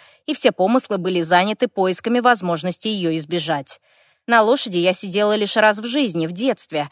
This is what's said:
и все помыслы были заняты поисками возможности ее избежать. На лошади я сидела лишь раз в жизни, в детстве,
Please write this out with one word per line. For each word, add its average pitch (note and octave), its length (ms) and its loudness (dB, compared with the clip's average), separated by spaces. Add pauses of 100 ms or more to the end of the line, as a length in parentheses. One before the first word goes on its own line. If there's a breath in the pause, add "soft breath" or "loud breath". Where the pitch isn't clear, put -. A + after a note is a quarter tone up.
(260 soft breath)
и D4+ 80 -4
все A#3+ 180 2
помыслы G#3 460 0
были F3+ 240 -2
заняты F#3 460 2
поисками G3 520 -2
возможности F3+ 720 0
ее F3 260 -2
избежать. D#3 640 -4 (480)
На A#3 140 6
лошади G#3+ 360 2
я F3 140 2
сидела G#3 460 0
лишь G3+ 180 -2
раз G#3+ 240 4
в G#3+ 60 -10
жизни, A3 420 -2
в F3 60 -8
детстве, F3 580 -4